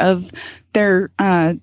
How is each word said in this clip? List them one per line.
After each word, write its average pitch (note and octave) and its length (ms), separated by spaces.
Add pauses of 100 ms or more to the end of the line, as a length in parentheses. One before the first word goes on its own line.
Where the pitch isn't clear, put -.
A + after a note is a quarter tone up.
of F#3 300 (420)
their, G3 460
uh, F3 440